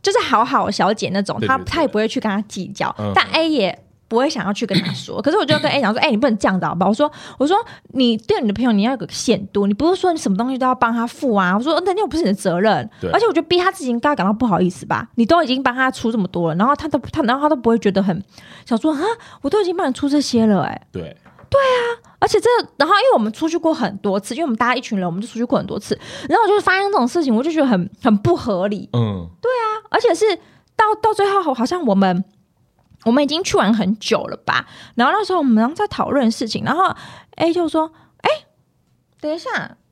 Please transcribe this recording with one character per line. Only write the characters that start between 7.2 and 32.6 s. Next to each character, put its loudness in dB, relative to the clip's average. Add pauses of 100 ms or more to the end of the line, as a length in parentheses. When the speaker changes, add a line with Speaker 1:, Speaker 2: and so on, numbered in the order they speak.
Speaker 1:
我 2
说 2 (380)
：“你 2
对 0
你 0
的 0
朋 -4
友 4
你 2
要 0
有 -4
个 -10
限 -2
度， 0
你 0
不 0
是 -4
说 2
你 -2
什 -2
么 2
东 -2
西 -4
都 0
要 2
帮 0
她 -2
付 -2
啊。” 2
我 0
说 0
：“那 2
又 -2
不 -4
是 0
你 2
的 2
责 -2
任。” 2 (100)
Speaker 2:
对。 -4
Speaker 1:
而 2
且 2
我 2
觉 2
得 -4
逼 2
她 2
自 -12
己 -2
应 -2
该 0
感 -2
到 2
不 0
好 2
意 2
思 -6
吧， -4
你 2
都 4
已 -2
经 0
帮 0
她 0
出 -4
这 -2
么 0
多 -2
了， -2
然 2
后 4
她 -10
都， 0 (140)
她， -2
然 2
后 -4
她 2
都 4
不 0
会 4
觉 2
得 0
很， -2 (420)
想 0
说 0
：“啊， -4 (400)
我 -4
都 2
已 0
经 -2
帮 0
你 -2
出 -2
这 4
些 2
了， 4
哎。” -8 (100)
Speaker 2:
对。 -10 (360)
Speaker 1:
对 4
啊， 0
而 0
且 2
这， 0 (300)
然 0
后 4
因 4
为 4
我 4
们 0
出 -4
去 -4
过 0
很 -4
多 -2
次， -8
因 -8
为 -2
我 -2
们 -2
大 0
家 2
一 -4
群 -8
人， -2
我 -2
们 -6
就 -8
出 -12
去 0
过 0
很 -2
多 -8
次， -6 (300)
然 4
后 4
我 2
就 4
发 2
现 0
这 -2
种 2
事 -2
情， 2
我 0
就 -2
觉 0
得 4
很， 0 (140)
很 4
不 2
合 -2
理。 -6
Speaker 2:
嗯。 -2 (140)
Speaker 1:
对 -2
啊， -2 (240)
而 0
且 4
是 2 (400)
到， 4 (160)
到 4
最 2
后 2
好 -2
像 -2
我 2
们， 2 (840)